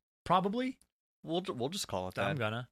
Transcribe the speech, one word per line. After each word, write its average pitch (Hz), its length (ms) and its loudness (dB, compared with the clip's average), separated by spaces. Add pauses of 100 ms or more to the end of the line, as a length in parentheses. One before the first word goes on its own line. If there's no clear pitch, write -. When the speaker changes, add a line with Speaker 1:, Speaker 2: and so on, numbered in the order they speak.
(240)
Speaker 1:
Probably. 202 540 2 (440)
Speaker 2:
We'll 165 200 0
ju-, 190 100 -4
we'll 123 160 0
just 196 200 -4
call 92 200 0
it 92 60 -8
that. 98 120 0
Speaker 1:
I'm 101 100 2
gonna. 117 360 -2